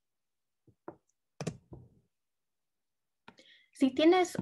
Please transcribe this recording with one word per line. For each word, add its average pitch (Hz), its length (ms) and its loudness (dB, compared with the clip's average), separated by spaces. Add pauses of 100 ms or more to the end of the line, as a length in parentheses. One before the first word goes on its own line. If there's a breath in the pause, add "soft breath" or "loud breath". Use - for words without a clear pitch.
(3750 soft breath)
Si 262 180 0
tienes 330 520 2